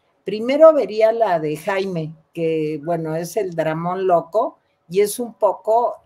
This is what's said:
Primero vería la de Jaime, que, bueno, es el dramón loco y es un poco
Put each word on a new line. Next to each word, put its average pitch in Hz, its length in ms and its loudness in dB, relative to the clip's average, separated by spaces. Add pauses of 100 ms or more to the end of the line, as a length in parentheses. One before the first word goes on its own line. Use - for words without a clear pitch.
(240)
Primero 269 480 6
vería 220 400 0
la 208 260 0
de 151 180 -4
Jaime, 170 580 -6 (180)
que, 156 500 -4
bueno, 160 320 -4
es 170 220 -8
el 190 180 -4
dramón 165 520 -4
loco 196 520 0 (300)
y 180 120 0
es 208 200 0
un 233 140 -10
poco 220 720 0